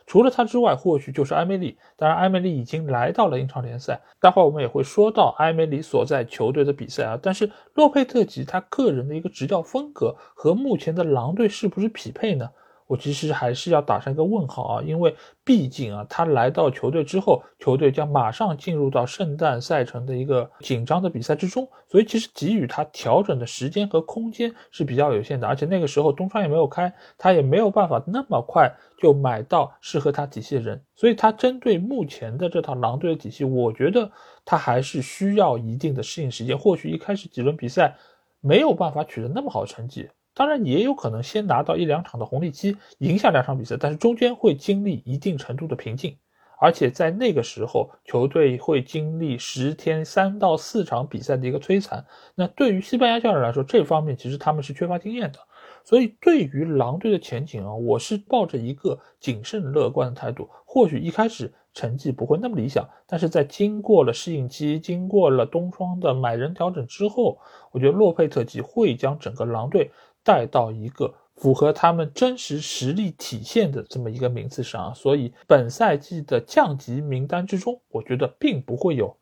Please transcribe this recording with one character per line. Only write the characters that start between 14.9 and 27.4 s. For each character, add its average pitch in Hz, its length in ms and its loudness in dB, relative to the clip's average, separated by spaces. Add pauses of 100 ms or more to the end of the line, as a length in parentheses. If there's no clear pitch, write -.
为 160 160 2 (300)
毕 214 200 4
竟 127 300 -8
啊， 104 140 -10
他 - 160 0
来 135 260 4
到 160 180 2
球 - 220 -2
队 156 140 0
之 190 160 -2
后， 165 200 4 (160)
球 131 200 2
队 131 120 6
将 147 160 0
马 139 240 2
上 170 280 -2
进 170 180 -6
入 143 140 0
到 127 160 2
圣 147 320 -4
诞 143 240 0
赛 139 240 0
程 120 200 -10
的 131 80 -6
一 127 120 -4
个 127 340 0
紧 120 260 -4
张 160 160 2
的 185 80 0
比 127 120 -6
赛 151 120 0
之 151 140 -2
中， 254 180 -4 (220)
所 190 140 6
以 - 20 6
其 226 160 -2
实 226 140 -10
给 160 200 -2
予 175 140 0
他 147 160 -4
调 147 400 2
整 165 160 -2
的 120 80 -6
时 127 220 -6
间 202 180 -2
和 202 140 0
空 226 280 -8
间 233 240 -6 (180)
是 - 120 -4
比 123 140 -2
较 143 160 2
有 107 100 0
限 135 160 -4
的， 113 80 -4
而 131 80 0
且 143 100 -4
那 180 140 0
个 160 80 0
时 143 140 0
候 151 100 4
冬 185 160 -2
窗 208 160 -2
也 156 60 -2
没 151 80 2
有 160 100 2
开， 180 260 -2 (240)
他 190 140 4
也 170 100 6